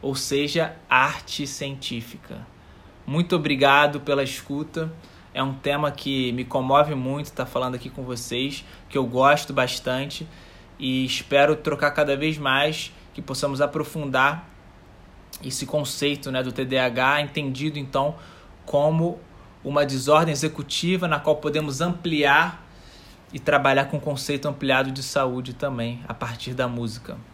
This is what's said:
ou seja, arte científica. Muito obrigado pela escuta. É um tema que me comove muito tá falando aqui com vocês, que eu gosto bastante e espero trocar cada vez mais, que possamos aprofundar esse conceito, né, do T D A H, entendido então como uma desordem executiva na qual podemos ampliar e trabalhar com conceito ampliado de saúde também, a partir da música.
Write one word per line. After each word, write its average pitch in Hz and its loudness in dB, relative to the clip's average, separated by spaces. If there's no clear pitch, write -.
ou 139 -2
seja, 147 0
arte 139 2
científica. 135 -10
Muito 170 0
obrigado 143 4
pela 139 0
escuta. 151 -6
É 135 -2
um 135 -2
tema 143 0
que 135 -2
me 123 -4
comove 139 4
muito 135 -4
tá 127 -4
falando 127 -2
aqui 123 -10
com 135 -12
vocês, 123 -6
que - -2
eu 131 2
gosto 135 4
bastante 131 -2
e 131 0
espero 143 4
trocar 147 0
cada 143 2
vez 151 -2
mais, 143 0
que - -12
possamos 139 -4
aprofundar 147 0
esse 131 -6
conceito, 143 -2
né, 127 0
do 127 -4
T 135 -2
D 131 0
A 127 4
H, 127 2
entendido 143 -4
então 139 -2
como 160 2
uma 143 2
desordem 143 4
executiva 165 -2
na 156 0
qual 151 4
podemos 147 -2
ampliar 165 2
e 139 -8
trabalhar 139 4
com 143 -4
conceito 143 -4
ampliado 135 0
de 135 -6
saúde 127 -2
também, 123 -4
a 113 -8
partir 120 -8
da 127 0
música. 117 -6